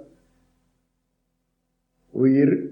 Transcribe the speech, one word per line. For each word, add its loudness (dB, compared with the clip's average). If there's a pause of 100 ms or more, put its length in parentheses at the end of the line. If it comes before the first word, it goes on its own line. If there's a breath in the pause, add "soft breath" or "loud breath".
(2250)
உயிர், 2 (180)